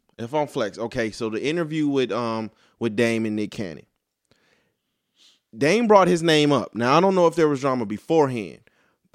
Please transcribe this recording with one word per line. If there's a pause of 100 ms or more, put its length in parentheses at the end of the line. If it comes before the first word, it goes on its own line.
(180)
If
I'm
Flex,
okay,
so
the
interview
with,
um, (280)
with
Dame
and
Nick
Cannon. (1700)
Dame
brought
his
name
up.
Now,
I
don't
know
if
there
was
drama
beforehand, (560)